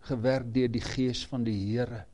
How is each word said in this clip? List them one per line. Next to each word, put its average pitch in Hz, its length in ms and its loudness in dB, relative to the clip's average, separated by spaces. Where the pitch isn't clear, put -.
gewerk 127 540 0
deur 127 140 4
die 117 120 0
Gees 123 460 -2
van 123 180 -2
die 110 140 2
Here 113 560 -2